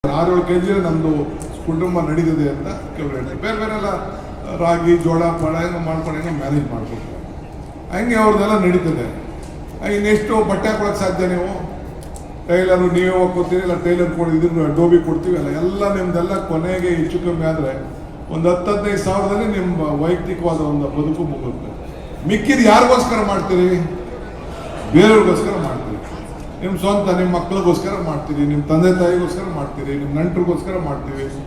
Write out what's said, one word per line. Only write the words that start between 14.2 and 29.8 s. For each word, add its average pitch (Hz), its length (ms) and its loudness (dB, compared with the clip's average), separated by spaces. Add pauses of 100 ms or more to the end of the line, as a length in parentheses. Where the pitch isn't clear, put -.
ಇದನ್ನ 160 380 2
ಡೋಬಿ 170 240 6
ಕೊಡ್ತೀವಿ 170 380 0
ಅಲ್ಲ, 147 100 -2
ಎಲ್ಲ 196 480 0
ನಿಮ್ದೆಲ್ಲ 180 520 -2
ಕೊನೆಗೆ 175 420 0
ಹೆಚ್ಚು 170 300 0
ಕಮ್ಮಿ 170 260 -2
ಆದ್ರೆ 139 380 -2 (500)
ಒಂದ್ 165 140 0
ಹತ್ತು 180 240 2
ಹದಿನೈದು 202 320 0
ಸಾವಿರದಲ್ಲಿ 202 560 0
ನಿಮ್ಮ 156 440 0
ವೈಯಕ್ತಿಕವಾದ 170 540 0
ಒಂದು 147 300 0
ಬದುಕು 156 360 -2
ಮುಗುತ್ತೆ. - 680 -8 (380)
ಮಿಕ್ಕಿದ್ 233 380 4
ಯಾರಿಗೋಸ್ಕರ 233 640 6
ಮಾಡ್ತೀರಿ? 180 520 2 (1120)
ಬೇರೆಯವ್ರಿಗೋಸ್ಕರ 190 680 6
ಮಾಡ್ತೀರಿ. 127 260 -4 (720)
ನಿಮ್ 185 160 -2
ಸ್ವಂತ, 196 400 2
ನಿಮ್ 180 160 2
ಮಕ್ಳಿಗೋಸ್ಕರ 175 720 0
ಮಾಡ್ತೀರಿ, 147 360 -2
ನಿಮ್ 147 220 2
ತಂದೆ 175 360 4
ತಾಯಿಗೋಸ್ಕರ 180 560 0
ಮಾಡ್ತೀರಿ, 139 420 -6